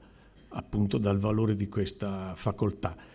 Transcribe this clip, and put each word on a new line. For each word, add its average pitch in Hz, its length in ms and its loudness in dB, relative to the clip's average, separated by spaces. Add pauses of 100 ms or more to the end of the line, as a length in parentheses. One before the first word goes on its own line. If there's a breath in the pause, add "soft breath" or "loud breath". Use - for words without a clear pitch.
(480 soft breath)
appunto, 104 480 0
dal 101 220 4
valore 107 360 4
di 101 140 0
questa 98 640 -4
facoltà. 101 640 -2 (180 soft breath)